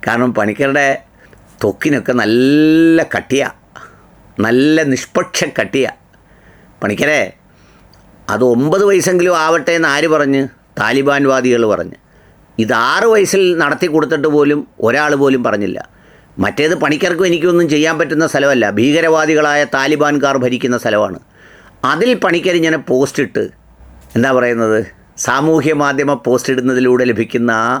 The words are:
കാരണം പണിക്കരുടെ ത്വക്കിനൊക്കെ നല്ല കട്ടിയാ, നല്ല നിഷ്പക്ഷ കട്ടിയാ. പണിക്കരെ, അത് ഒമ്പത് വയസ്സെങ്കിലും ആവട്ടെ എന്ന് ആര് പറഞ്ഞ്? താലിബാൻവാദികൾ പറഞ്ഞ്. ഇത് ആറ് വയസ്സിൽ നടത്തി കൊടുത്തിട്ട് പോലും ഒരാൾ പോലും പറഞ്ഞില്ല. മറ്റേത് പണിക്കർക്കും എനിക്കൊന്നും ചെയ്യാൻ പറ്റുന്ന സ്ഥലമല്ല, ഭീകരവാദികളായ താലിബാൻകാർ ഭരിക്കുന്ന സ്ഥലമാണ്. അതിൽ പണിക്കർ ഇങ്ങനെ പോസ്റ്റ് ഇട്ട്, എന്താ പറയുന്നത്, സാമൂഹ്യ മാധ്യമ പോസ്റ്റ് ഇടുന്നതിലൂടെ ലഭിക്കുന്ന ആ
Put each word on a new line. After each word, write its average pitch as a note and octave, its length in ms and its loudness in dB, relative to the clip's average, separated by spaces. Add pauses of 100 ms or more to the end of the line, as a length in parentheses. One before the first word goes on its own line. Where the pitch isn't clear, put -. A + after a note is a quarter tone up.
കാരണം A#2+ 320 -2
പണിക്കരുടെ C3+ 500 0 (720)
ത്വക്കിനൊക്കെ B2 600 -2
നല്ല D3+ 800 4 (120)
കട്ടിയാ, C3 340 -2 (960)
നല്ല C#3+ 460 2
നിഷ്പക്ഷ - 480 -4 (200)
കട്ടിയാ. A#2+ 320 -2 (920)
പണിക്കരെ, C3 380 0 (1120)
അത് G#2+ 100 0 (100)
ഒമ്പത് D#3 360 0
വയസ്സെങ്കിലും F3+ 440 2 (120)
ആവട്ടെ E3 320 0
എന്ന് E3 180 0
ആര് D#3 180 0
പറഞ്ഞ്? C#3 280 0 (380)
താലിബാൻവാദികൾ C3 840 0 (100)
പറഞ്ഞ്. E2+ 240 -6 (680)
ഇത് A2 100 -2 (180)
ആറ് F#3+ 220 0
വയസ്സിൽ G3 300 2 (180)
നടത്തി D3 320 -2
കൊടുത്തിട്ട് D3+ 420 0
പോലും D3 240 2 (280)
ഒരാൾ D3 240 0 (100)
പോലും C3+ 260 2
പറഞ്ഞില്ല. G#2 320 -4 (640)
മറ്റേത് D3 400 -2
പണിക്കർക്കും F3 460 0
എനിക്കൊന്നും E3+ 440 2
ചെയ്യാൻ D#3 260 0
പറ്റുന്ന D#3 320 0
സ്ഥലമല്ല, C3+ 340 0 (120)
ഭീകരവാദികളായ D3+ 840 2 (140)
താലിബാൻകാർ C#3+ 680 0
ഭരിക്കുന്ന B2 380 -2
സ്ഥലമാണ്. G#2 360 0 (720)
അതിൽ F3+ 180 0 (160)
പണിക്കർ F3 360 0
ഇങ്ങനെ D#3+ 180 0 (100)
പോസ്റ്റ് C3+ 380 0
ഇട്ട്, - 160 -4 (720)
എന്താ B2+ 200 0
പറയുന്നത്, A#2 420 0 (460)
സാമൂഹ്യ D3+ 560 0
മാധ്യമ C#3+ 320 0 (120)
പോസ്റ്റ് B2 280 0
ഇടുന്നതിലൂടെ B2+ 580 2
ലഭിക്കുന്ന A#2 400 -2 (160)
ആ - 20 -2 (100)